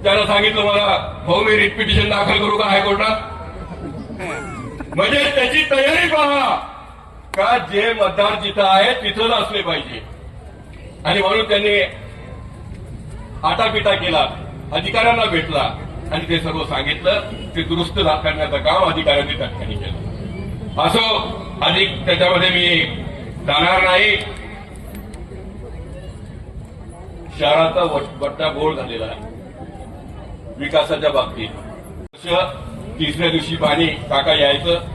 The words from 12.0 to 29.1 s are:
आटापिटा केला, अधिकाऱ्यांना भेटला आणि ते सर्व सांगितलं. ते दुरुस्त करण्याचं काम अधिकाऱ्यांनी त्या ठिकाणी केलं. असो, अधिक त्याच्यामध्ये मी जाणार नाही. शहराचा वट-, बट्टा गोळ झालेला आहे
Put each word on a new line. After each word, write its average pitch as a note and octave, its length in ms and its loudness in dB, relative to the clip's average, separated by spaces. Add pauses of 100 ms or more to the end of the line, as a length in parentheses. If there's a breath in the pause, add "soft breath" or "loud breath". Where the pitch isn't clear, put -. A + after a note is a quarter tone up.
आटापिटा G3 500 2
केला, D#3+ 340 2 (440)
अधिकाऱ्यांना A3+ 520 4
भेटला D3+ 500 0 (380)
आणि D#3+ 160 -4
ते E3 100 2
सर्व D#3+ 260 -2
सांगितलं. D3+ 580 0 (340)
ते E3 60 0
दुरुस्त E3 360 -2
करण्याचं D3+ 580 2
काम D#3 360 4
अधिकाऱ्यांनी D3 460 2
त्या C3 80 -2
ठिकाणी - 280 -6
केलं. - 1080 -6
असो, A3 560 2 (240)
अधिक F#3+ 440 2
त्याच्यामध्ये F3+ 440 4
मी E3+ 520 2 (440)
जाणार F3+ 360 4
नाही. G3 340 4 (3250)
शहराचा D#3+ 440 4
वट-, D3 200 2
बट्टा C#3+ 460 -4
गोळ D3 260 0
झालेला A#2+ 300 -6
आहे - 300 -10 (1200)